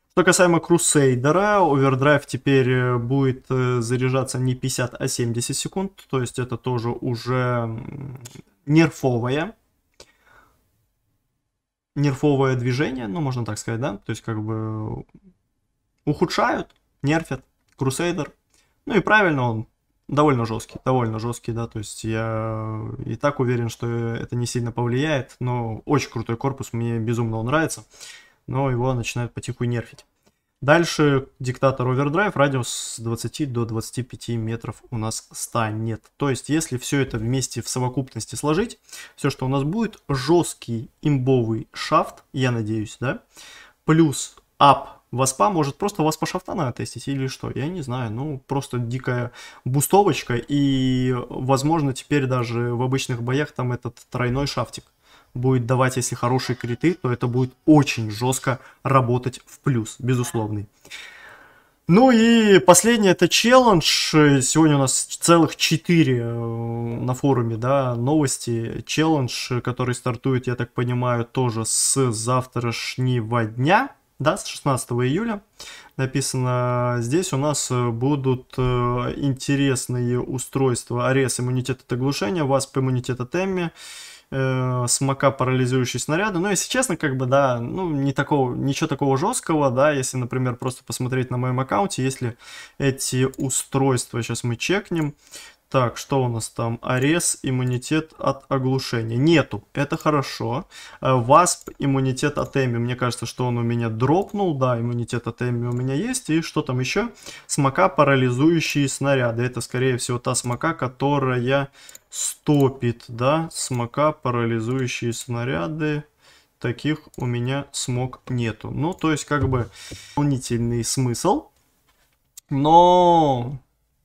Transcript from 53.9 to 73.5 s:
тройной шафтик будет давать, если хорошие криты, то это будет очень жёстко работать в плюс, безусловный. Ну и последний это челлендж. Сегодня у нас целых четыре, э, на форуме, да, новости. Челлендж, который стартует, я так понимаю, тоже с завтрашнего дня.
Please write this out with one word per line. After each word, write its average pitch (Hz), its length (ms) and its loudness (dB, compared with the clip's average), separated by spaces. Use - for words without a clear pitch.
тройной 127 360 0
шафтик - 360 -6
будет 127 320 2
давать, 127 300 2
если 123 200 -4
хорошие 127 420 -2
криты, 123 360 -2
то - 160 -4
это 123 180 -2
будет 127 260 0
очень 135 460 4
жёстко 127 480 -2
работать 123 640 0
в - 140 -20
плюс, 117 380 -2
безусловный. 113 720 -2
Ну 247 240 8
и 226 480 8
последний 202 480 6
это 175 220 4
челлендж. 165 1120 6
Сегодня 156 340 4
у 139 40 4
нас - 260 0
целых 165 500 4
четыре, 151 640 2
э, 117 800 -4
на 123 120 -2
форуме, 123 420 2
да, 127 400 0
новости. 120 880 -2
Челлендж, 139 760 0
который 123 340 -2
стартует, 127 520 -2
я 120 80 -2
так 120 180 -6
понимаю, 123 500 -2
тоже 117 400 -2
с - 480 0
завтрашнего 120 1300 -2
дня. 151 460 2